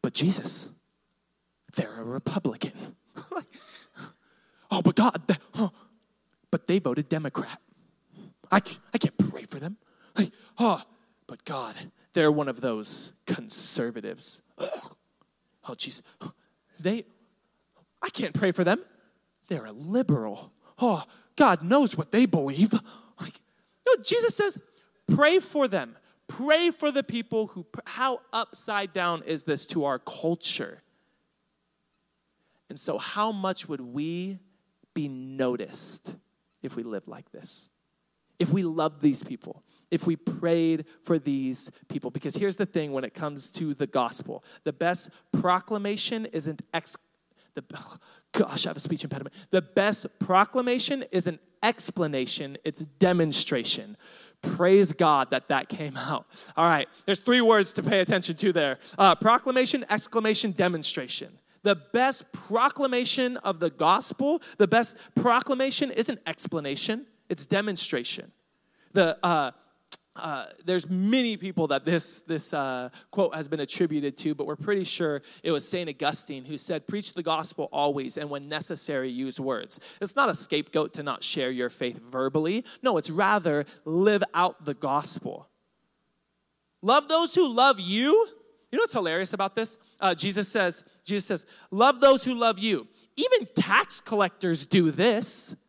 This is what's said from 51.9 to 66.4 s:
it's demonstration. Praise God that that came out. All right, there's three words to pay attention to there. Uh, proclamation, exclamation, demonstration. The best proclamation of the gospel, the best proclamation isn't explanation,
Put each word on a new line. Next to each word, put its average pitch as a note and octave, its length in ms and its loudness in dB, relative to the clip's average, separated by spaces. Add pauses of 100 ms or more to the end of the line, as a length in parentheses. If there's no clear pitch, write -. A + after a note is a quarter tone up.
it's D3+ 160 -4
demonstration. D3+ 1160 2 (440)
Praise F#3+ 500 6
God D3 380 4
that - 200 -2
that C#3 200 0
came D3+ 260 -8
out. C3 300 -6 (320)
All E3 80 4
right, D#3 240 4 (160)
there's G3 140 2
three B3 220 4
words A3 320 6
to G3+ 100 -4
pay F3 160 2
attention F3+ 380 0
to G3+ 140 2
there. D3 280 0 (180)
Uh, G3 160 8
proclamation, B3+ 760 2
exclamation, G#3+ 640 0
demonstration. D#3 840 -2 (240)
The G3+ 140 4
best B3 560 -2
proclamation B3 1080 0
of F#3 220 -4
the E3 100 0
gospel, B3+ 720 2 (160)
the G3+ 100 6
best A3+ 300 2 (160)
proclamation B3+ 800 2
isn't A#3 340 -2
explanation, D#3 800 -4 (240)